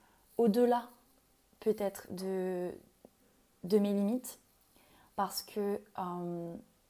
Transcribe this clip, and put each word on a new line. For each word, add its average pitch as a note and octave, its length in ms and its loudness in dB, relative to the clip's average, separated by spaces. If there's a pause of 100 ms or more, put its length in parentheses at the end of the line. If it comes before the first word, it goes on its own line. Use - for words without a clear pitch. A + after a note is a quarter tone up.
(360)
au-delà, A#3+ 520 4 (720)
peut-être, G#3+ 500 0
de, F#3 640 -4 (920)
de G3 160 4
mes G3+ 140 4
limites, G3+ 480 -2 (760)
parce F#3+ 280 -4
que, G3+ 380 -2 (180)
euh, F3 580 -6 (340)